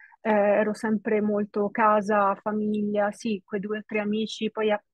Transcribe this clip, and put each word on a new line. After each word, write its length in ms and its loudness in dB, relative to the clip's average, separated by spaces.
ero 520 2
sempre 480 0
molto 500 -2
casa, 680 2
famiglia, 720 -2
sì, 340 -6
quei 140 -6
due 200 -6
o 60 -12
tre 140 -4
amici, 520 -4
poi 200 0
a-, 120 0